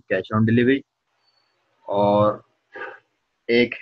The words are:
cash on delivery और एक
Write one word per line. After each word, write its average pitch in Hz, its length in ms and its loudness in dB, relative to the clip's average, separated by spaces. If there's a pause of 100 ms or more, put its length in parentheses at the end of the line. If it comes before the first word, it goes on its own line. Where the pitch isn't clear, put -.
(120)
cash 95 220 -4
on 110 140 2
delivery 120 320 2 (1080)
और 104 540 0 (1040)
एक 120 340 2